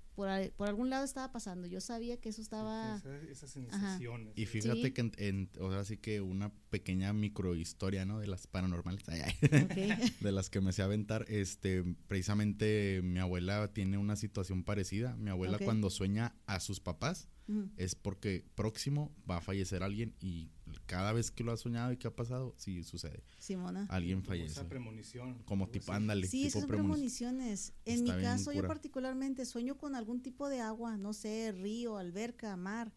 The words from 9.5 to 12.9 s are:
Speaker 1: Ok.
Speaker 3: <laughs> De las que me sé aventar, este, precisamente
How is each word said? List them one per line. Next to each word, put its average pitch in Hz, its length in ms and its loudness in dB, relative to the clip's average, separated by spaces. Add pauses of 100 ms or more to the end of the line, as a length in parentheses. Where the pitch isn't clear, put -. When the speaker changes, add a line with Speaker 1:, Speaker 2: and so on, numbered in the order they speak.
Speaker 1:
Ok. - 120 0
Speaker 3:
<laughs> 214 460 4
De 104 100 4
las 95 180 2
que 104 100 0
me 95 140 4
sé 101 80 2
aventar, 107 480 2
este, 95 540 2 (240)
precisamente 104 960 4